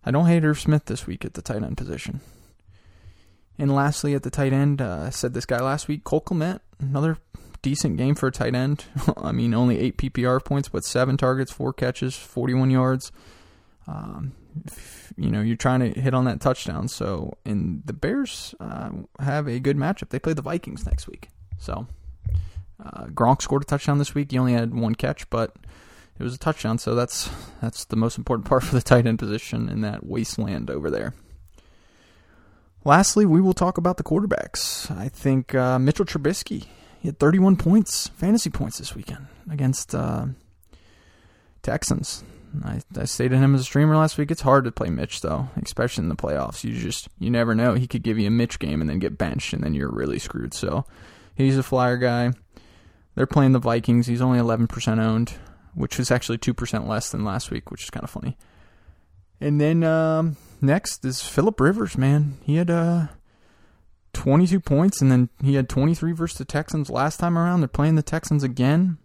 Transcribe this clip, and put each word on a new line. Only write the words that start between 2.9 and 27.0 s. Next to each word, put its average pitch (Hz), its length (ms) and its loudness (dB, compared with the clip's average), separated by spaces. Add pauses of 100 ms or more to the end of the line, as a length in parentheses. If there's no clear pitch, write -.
And 139 160 2
lastly, 143 400 2
at 139 100 -2
the 135 60 -6
tight 135 220 0
end, 139 300 2
uh, 90 260 -4
I - 40 -6
said 123 220 -4
this 120 120 -6
guy 123 160 -2
last 135 260 -4
week, 147 160 -6
Cole 156 180 0
Kmet, 170 380 -2 (200)
another 143 380 0 (440)
decent 135 360 0
game 135 160 2
for 135 140 0
a 131 40 2
tight 120 220 -2
end. 135 320 -2 (160)
<laughs> - 160 0
I - 140 -6
mean, 117 220 0
only 120 260 2
eight - 180 -2
P 135 120 -2
P 123 160 -2
R 127 140 2
points, 139 300 -4
but - 140 -6
seven 131 340 0
targets, 131 340 0
four 131 220 -4
catches, 127 420 -4
forty-one 131 540 0
yards. 131 420 2 (760)
Um, - 460 -10 (320)
if, - 520 -20
you - 120 -2
know, 104 120 0
you're 113 140 0
trying 127 240 2
to 123 200 -2
hit 131 140 0
on 127 120 2
that 98 160 -2
touchdown. 123 460 -2
So, - 580 -6
and 180 400 -4
the - 80 -10
Bears, 240 680 -6
uh, - 300 -10 (300)
have 143 280 -2
a 123 120 -4
good 139 180 0
matchup. 156 320 -2
They 151 100 -4
play 160 140 -2
the 156 80 -4
Vikings 147 440 -8
next - 220 -2
week. - 220 -20 (280)
So, 113 300 -8 (960)
uh, - 220 -14
Gronk 117 360 2
scored 139 220 0
a - 20 -8
touchdown 143 320 0
this 143 160 0
week. 143 180 -2
He 127 60 0
only 127 160 4
had 117 200 0
one 113 220 0
catch, - 340 -6
but 113 260 -4 (640)
it - 40 -8
was 123 120 -6
a - 40 -18
touchdown. 117 380 -2
So 117 160 -2
that's, - 360 -2 (320)